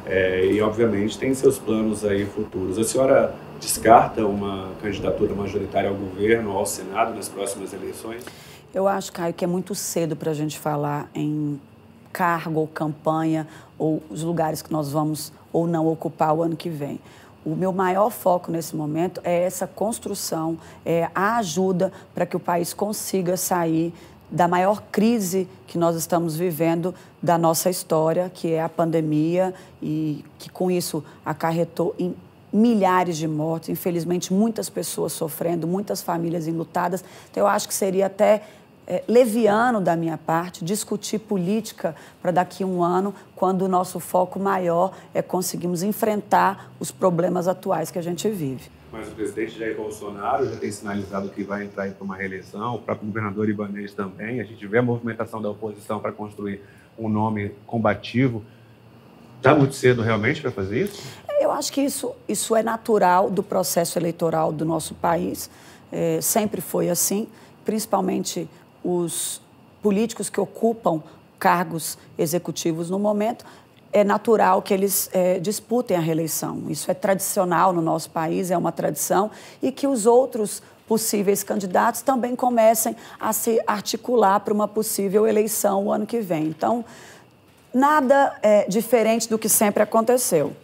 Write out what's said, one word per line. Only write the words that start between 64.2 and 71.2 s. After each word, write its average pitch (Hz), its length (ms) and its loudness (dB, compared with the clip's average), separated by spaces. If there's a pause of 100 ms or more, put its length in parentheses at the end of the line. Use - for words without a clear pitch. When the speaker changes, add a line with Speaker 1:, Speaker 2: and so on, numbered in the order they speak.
Speaker 2:
do 156 140 -4
nosso 165 300 -4
país. 175 540 -2 (420)
É, 165 300 -2
sempre 208 380 0
foi 170 300 -2
assim, 196 380 0 (360)
principalmente 190 840 -2 (340)
os 175 580 -4 (400)
políticos 208 480 0
que - 100 -4
ocupam 190 600 0 (380)